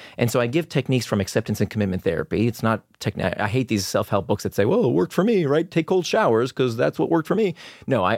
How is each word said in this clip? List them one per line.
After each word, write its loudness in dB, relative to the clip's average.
And 0
so 0
I 0
give -2
techniques 0
from 0
acceptance -2
and 0
commitment -2
therapy. 0
It's -4
not 0
techni-, -4
I 0
hate -2
these 0
self-help -2
books -2
that -6
say, 2
"Well, 2
it 2
worked 0
for 2
me, 2
right? 0
Take 0
cold 0
showers 2
'cause 0
that's 0
what 0
worked 2
for 0
me." 2
No, 2
I, 2